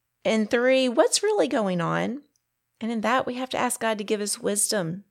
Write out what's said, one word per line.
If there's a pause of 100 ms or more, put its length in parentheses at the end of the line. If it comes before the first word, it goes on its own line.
(240)
And
three,
what's
really
going
on? (580)
And
in
that,
we
have
to
ask
God
to
give
us
wisdom